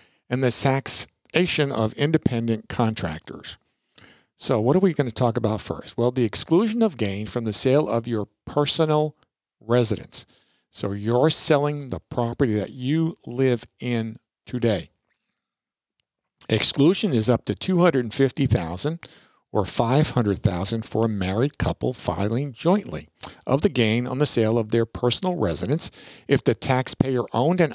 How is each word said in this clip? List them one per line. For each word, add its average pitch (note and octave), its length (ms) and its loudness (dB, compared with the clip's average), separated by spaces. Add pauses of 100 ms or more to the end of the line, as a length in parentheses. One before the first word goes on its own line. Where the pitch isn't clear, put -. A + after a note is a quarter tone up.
(300)
and C3 140 -2
the B2 80 2
taxation - 1200 -2
of A2 220 -2
independent A#2 760 0
contractors. - 920 -4 (800)
So A#2+ 220 0
what B2+ 160 2
are F#3+ 40 2
we F3+ 160 2
gonna C3 160 -2
talk A#2 260 0
about A2 240 0
first? - 340 -10
Well, B2 160 2
the B2 140 0
exclusion G#3+ 560 0
of F3+ 160 0
gain G#2 300 -2
from A#2+ 160 -4
the G#2+ 100 -2
sale C#3+ 340 2
of A#2 200 -2
your G#2+ 200 -2 (180)
personal D3+ 720 0 (460)
residence. A2+ 640 0 (460)
So G2 200 -4
you're A#2 380 2
selling D3 600 0
the F2+ 120 -8
property A#2 540 -2
that G2+ 160 -2
you D#3 440 -2 (100)
live B2 400 0 (140)
in A2+ 380 -4 (280)
today. G#2+ 440 -2 (1600)
Exclusion D3 640 2
is A2 160 2
up A#2 160 2
to G2+ 100 -2
two F3+ 260 0
hundred C3+ 320 2
fifty C3+ 320 2
thousand G#2 600 -2 (460)
or G#2 100 2
five B2+ 460 2
hundred G#2 340 0
thousand F#2+ 420 -2
for A2+ 200 0
a A2+ 40 0
married G#2 480 -2
couple - 360 -2
filing A2+ 580 -4
jointly E3 560 -2 (400)
of C#3 140 0
the G3+ 80 2
gain A#2+ 360 2
on B2+ 120 -6
the D3 80 2
sale A2+ 320 2
of A2 120 -2
their A#2 160 2
personal E3+ 520 -2
residence G2+ 520 -2 (380)
if C#3 160 2
the B2 100 2
taxpayer B2+ 760 0
owned E3+ 300 2
and C#3+ 140 2